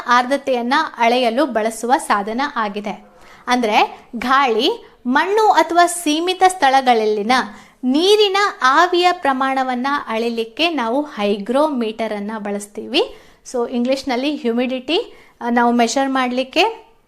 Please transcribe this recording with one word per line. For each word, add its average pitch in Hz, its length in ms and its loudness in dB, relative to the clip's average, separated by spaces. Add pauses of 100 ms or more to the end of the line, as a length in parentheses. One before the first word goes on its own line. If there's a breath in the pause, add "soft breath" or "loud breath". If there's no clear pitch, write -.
ಆರ್ದ್ರತೆಯನ್ನ 247 640 0 (240)
ಅಳೆಯಲು 240 480 2
ಬಳಸುವ 226 520 -2
ಸಾಧನ 220 440 -2 (140)
ಆಗಿದೆ. 208 560 -8 (360 loud breath)
ಅಂದ್ರೆ 247 680 0
ಗಾಳಿ, 262 720 0 (200 loud breath)
ಮಣ್ಣು 381 440 2
ಅಥವಾ 330 340 4
ಸೀಮಿತ 349 600 0
ಸ್ಥಳಗಳಲ್ಲಿನ 247 840 2 (520 loud breath)
ನೀರಿನ 381 540 4 (240)
ಆವಿಯ 349 500 4
ಪ್ರಮಾಣವನ್ನ 269 760 -2 (200)
ಅಳಿಲಿಕ್ಕೆ 226 600 -2
ನಾವು 262 320 -2
ಹೈಗ್ರೋಮೀಟರ್ 226 1120 -2
ಅನ್ನ 208 240 -8
ಬಳಸ್ತೀವಿ. 214 800 -6 (380 loud breath)
So, 240 160 -4
ಇಂಗ್ಲಿಷ್ನಲ್ಲಿ 262 680 -2
ಹ್ಯುಮಿಡಿಟಿ, 254 800 -4 (280 loud breath)
ಆ, 240 80 -4
ನಾವು 240 220 2
ಮೆಷರ್ 240 380 0
ಮಾಡ್ಲಿಕ್ಕೆ 262 800 -2 (180)